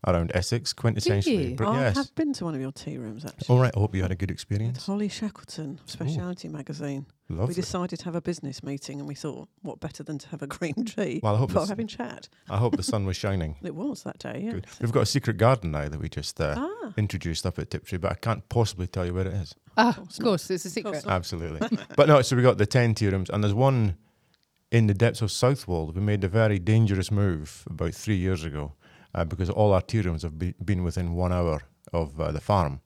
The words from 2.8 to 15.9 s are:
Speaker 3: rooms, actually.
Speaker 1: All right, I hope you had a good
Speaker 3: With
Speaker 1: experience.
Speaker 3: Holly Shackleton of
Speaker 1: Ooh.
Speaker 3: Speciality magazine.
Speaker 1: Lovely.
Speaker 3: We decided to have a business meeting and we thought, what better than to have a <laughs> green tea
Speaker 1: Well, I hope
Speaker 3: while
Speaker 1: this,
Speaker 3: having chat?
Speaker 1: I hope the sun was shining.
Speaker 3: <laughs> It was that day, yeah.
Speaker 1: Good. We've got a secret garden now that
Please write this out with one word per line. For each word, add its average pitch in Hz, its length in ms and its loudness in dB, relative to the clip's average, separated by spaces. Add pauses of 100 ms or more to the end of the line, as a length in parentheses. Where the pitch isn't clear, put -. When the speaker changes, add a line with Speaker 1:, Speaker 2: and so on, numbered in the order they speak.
Speaker 3:
rooms, 113 280 -10
actually. - 300 0
Speaker 1:
All 123 60 8
right, 127 140 4
I - 40 2
hope 104 160 2
you 92 60 2
had 92 100 0
a 95 40 0
good 92 140 -2
Speaker 3:
With 85 60 -2
Speaker 1:
experience. 113 500 -4
Speaker 3:
Holly 202 240 -2
Shackleton 170 720 -8
of - 0 -
Speaker 1:
Ooh. - 80 -20
Speaker 3:
Speciality 165 640 -4
magazine. 143 560 -8 (280)
Speaker 1:
Lovely. 98 180 -2
Speaker 3:
We 175 100 -4
decided 175 380 -4
to - 60 -12
have 165 100 -6
a 170 60 -2
business 156 420 -8
meeting 139 360 -8
and 143 80 -10
we 147 80 -8
thought, 139 320 -10 (140)
what - 180 -10
better - 240 -10
than 151 160 -8
to - 100 -18
have 160 120 -10
a 139 60 -8
<laughs> - 100 -10
green 180 280 -4
tea 208 380 -4
Speaker 1:
Well, 104 120 2
I - 20 2
hope 135 160 0
Speaker 3:
while 185 100 2
Speaker 1:
this, 180 60 -4
Speaker 3:
having 214 180 -4
chat? - 420 -12 (200)
Speaker 1:
I - 80 -2
hope 123 200 2
the 92 60 -2
sun 101 220 0
was 92 120 -2
shining. 87 420 -2
Speaker 3:
<laughs> 80 40 -18
It 151 120 -8
was 226 280 -8
that - 160 -12
day, 123 260 -10
yeah. 226 80 -6
Speaker 1:
Good. 92 140 -8 (140)
We've 113 100 -2
got 123 100 4
a 107 40 4
secret 113 320 0
garden 110 340 4
now 73 180 -2
that 73 100 -8